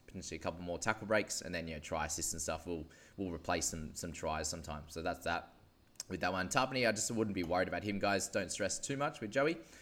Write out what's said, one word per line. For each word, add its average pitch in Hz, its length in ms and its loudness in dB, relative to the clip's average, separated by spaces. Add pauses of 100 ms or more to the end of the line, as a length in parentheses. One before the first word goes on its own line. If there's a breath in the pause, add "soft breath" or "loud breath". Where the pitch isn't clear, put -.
potentially 90 300 -8
a - 40 -14
couple 87 220 -2
more 87 140 -2
tackle 107 280 0
breaks, 104 360 2
and 87 120 -6
then, 82 140 -2
you 80 60 -4
know, 78 80 -6
try 78 240 -2
assists - 260 -2
and 80 100 -4
stuff 80 240 -2
will, 82 220 -4 (300 loud breath)
will 95 120 0
replace 85 360 0
some, 78 280 -2
some 85 200 -6
tries 78 340 0
sometimes. 78 460 -6
So 82 80 -4
that's 85 240 -2
that 85 240 0 (580)
with 92 140 -4
that 90 100 2
one. 92 160 2
Tapine, 131 400 4
I 110 60 6
just 107 180 0
wouldn't 110 240 2
be 92 80 2
worried 90 240 4
about 87 160 -2
him, 101 160 0
guys. 98 300 2
Don't 95 200 0
stress - 300 0
too - 160 -2
much 143 240 -2
with 104 120 -4
Joey. 147 260 4 (240 loud breath)